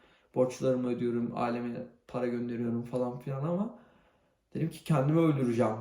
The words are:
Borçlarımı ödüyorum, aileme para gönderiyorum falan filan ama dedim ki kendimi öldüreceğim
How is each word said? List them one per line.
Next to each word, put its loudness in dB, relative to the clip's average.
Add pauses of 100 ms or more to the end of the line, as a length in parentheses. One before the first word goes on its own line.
(360)
Borçlarımı 2
ödüyorum, 0
aileme -4 (200)
para -4
gönderiyorum -2
falan -4
filan -6
ama -2 (720)
dedim -2
ki -16
kendimi 4
öldüreceğim 2